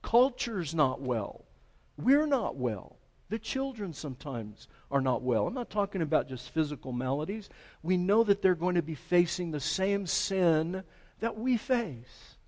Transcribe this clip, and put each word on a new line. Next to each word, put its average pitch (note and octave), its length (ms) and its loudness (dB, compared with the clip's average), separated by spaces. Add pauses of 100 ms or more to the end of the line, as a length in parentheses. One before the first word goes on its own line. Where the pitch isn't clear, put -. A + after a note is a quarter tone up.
Culture's A#3 720 0
not C3 260 2
well. A#2 440 -4 (520)
We're C4+ 300 2
not A#3 300 -2
well. A#2+ 400 -4 (320)
The A3 100 -4
children A3+ 540 -6
sometimes B2 760 -8 (220)
are C#3 100 4
not B2+ 220 0
well. A#2 240 2
I'm G3 80 -4
not B3 160 -6
talking G3 320 -2
about C#3+ 260 0
just C3 220 -10
physical D3 420 -2
maladies. D3 560 -4 (340)
We F3+ 140 0
know G3 260 4
that G3+ 200 2
they're F#3 120 6
going F3 220 0
to E3+ 60 4
be D3+ 120 -4
facing F3 560 2
the D3+ 100 -2
same G3+ 460 0
sin F3 760 2 (340)
that A3 180 -4
we B3 200 0
face. G3+ 800 -4 (120)